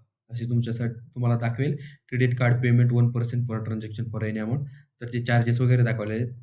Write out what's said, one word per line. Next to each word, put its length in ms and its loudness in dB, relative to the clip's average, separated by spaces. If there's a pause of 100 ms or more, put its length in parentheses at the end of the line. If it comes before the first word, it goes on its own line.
(320)
असे 180 -6
तुमच्यासाठी, 440 -2
तुम्हाला 440 -2
दाखवेल 400 -2 (320)
क्रेडिट 300 2
कार्ड 240 2
पेमेंट 280 6
वन 200 4
पर्सेंट 400 -2
per 100 -2
transaction 540 -6
per 140 -4
any 140 -4
amount. 220 -2 (360)
तर 80 -10
जे 100 -4
चार्जेस 400 2
वगैरे 240 4
दाखवले 300 -2
आहेत 140 -2 (160)